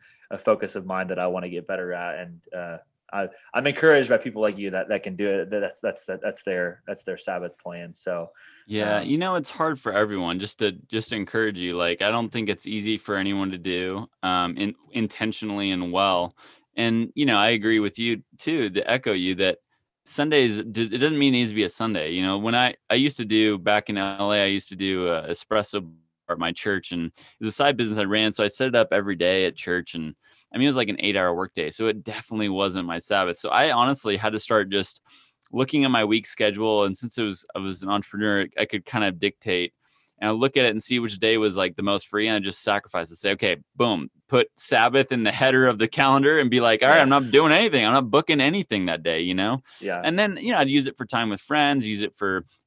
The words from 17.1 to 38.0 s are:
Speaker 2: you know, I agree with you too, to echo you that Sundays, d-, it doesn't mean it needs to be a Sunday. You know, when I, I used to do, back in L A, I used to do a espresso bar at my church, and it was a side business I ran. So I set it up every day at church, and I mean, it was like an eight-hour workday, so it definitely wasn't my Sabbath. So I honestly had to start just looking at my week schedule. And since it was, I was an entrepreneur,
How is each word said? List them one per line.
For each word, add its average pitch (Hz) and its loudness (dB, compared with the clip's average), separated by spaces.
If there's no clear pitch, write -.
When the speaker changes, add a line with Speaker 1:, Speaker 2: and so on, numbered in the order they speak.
Speaker 2:
you 143 0
know, 113 4
I 104 6
agree 110 2
with 101 -2
you 117 -2
too, 147 -2
to 95 -2
echo 123 0
you 92 0
that 92 2
Sundays, 135 2
d-, 110 -4
it 123 -4
doesn't 151 2
mean 139 4
it 123 2
needs 117 0
to 104 -8
be 107 2
a 90 0
Sunday. 90 -4
You 90 -2
know, 95 0
when 113 -2
I, 123 2
I 110 2
used 135 2
to 120 -8
do, 107 2
back 104 0
in 104 -4
L 98 -2
A, 104 2
I - 2
used 98 -2
to 95 -14
do 92 -2
a 82 0
espresso 101 -4
bar 82 -12
at 82 -4
my 85 -2
church, 95 -4
and 85 -4
it - -12
was 110 -4
a 104 -2
side 143 2
business 110 0
I 104 0
ran. 107 2
So 107 0
I 104 2
set 131 -2
it 120 0
up 113 6
every 98 0
day 92 2
at 82 -4
church, 90 -4
and 78 -8
I 113 -6
mean, 131 2
it - 4
was 131 0
like 117 2
an 101 -6
eight-hour 95 0
workday, 87 -6
so 113 -4
it 107 -4
definitely 110 -6
wasn't 95 -2
my 85 -6
Sabbath. 92 0
So - -8
I 139 4
honestly 120 0
had 107 -2
to 107 -4
start 104 0
just 98 -4
looking 135 0
at 135 2
my 117 4
week 107 0
schedule. 107 2
And 95 -2
since - -10
it 117 -2
was, 101 -4
I - -4
was 95 -8
an 95 -6
entrepreneur, 101 0